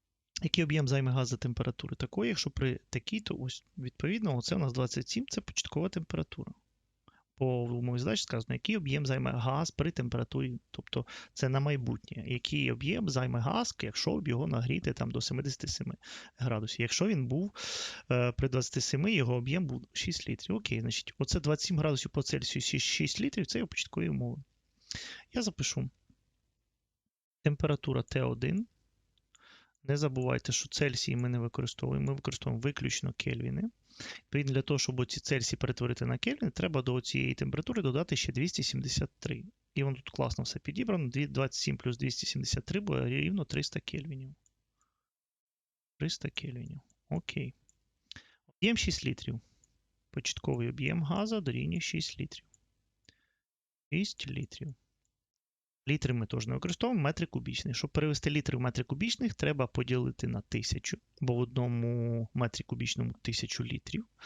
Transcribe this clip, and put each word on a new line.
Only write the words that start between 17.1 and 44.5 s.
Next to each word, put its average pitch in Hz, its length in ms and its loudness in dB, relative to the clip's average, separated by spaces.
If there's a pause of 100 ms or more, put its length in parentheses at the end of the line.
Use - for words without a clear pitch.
був, 165 280 0 (560)
е, 123 220 4
при 135 160 2
двадцяти 127 320 0
семи, 170 320 2
його 123 220 4
об'єм 135 320 2
був 123 260 -4
шість - 360 -2
літрів. - 280 0
Окей, 156 240 0
значить, - 380 -4
оце 151 220 2
двадцять 147 260 2
сім 175 120 2
градусів 151 320 2
по 139 120 0
Цельсію, 131 400 0
шість, - 240 0
шість - 340 0
літрів, 220 260 0
це - 120 0
я 233 80 0
початкові - 420 -2
умови. 131 340 -2 (920)
Я 247 80 0
запишу. 139 480 -2 (1500)
Температура 147 600 2
Т - 200 -2
один. 131 440 0 (1200)
Не 139 80 4
забувайте, 127 560 2
що - 160 0
Цельсії 123 480 2
ми 123 120 2
не 123 100 2
використовуємо, 127 680 0
ми 139 80 2
використовуємо 131 460 -2
виключно 127 560 0
Кельвіни. - 540 -2 (480)
Відповідно, 139 360 0
для 135 80 4
того, 143 160 2
щоб 127 220 0
оці 123 200 -2
Цельсії - 380 0
перетворити 123 480 0
на 123 120 0
Кельвіни, 240 320 0
треба 151 320 0
до 127 180 2
цієї 131 340 0
температури 151 480 -2
додати 139 340 2
ще - 160 0
двісті 139 300 0
сімдесят 131 560 0
три. - 260 -4 (300)
І 139 80 2
воно 135 140 2
тут - 140 -10
класно 127 340 0
все - 140 -4
підібрано. 175 500 0
Дві-, 135 180 0
двадцять 135 360 0
сім 135 140 2
плюс 123 220 -2
двісті - 280 -2
сімдесят - 380 -2
три 196 160 0
буде 131 260 0
рівно 147 380 0
триста - 360 -2
Кельвінів. 135 540 -8 (1600)